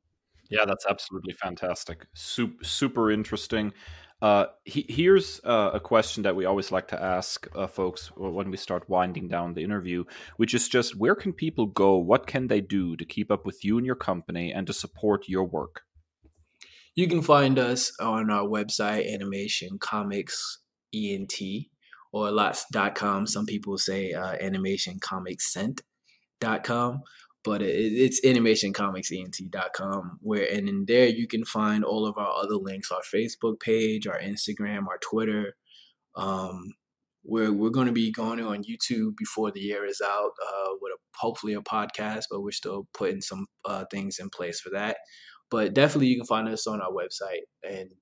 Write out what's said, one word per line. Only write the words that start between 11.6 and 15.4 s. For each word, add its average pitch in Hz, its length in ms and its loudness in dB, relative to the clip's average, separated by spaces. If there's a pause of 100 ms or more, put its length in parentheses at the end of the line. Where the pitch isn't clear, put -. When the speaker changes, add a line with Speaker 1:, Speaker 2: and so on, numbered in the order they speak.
Speaker 1:
go? 98 320 6
What 92 300 4
can 131 200 -2
they 107 140 4
do 90 360 -2
to 82 80 -10
keep - 260 -4
up 101 140 0
with 95 200 -8
you 107 120 2
and 120 80 0
your 127 100 -2
company 87 580 -4
and 95 140 -4
to - 60 -4
support - 540 0
your 92 180 0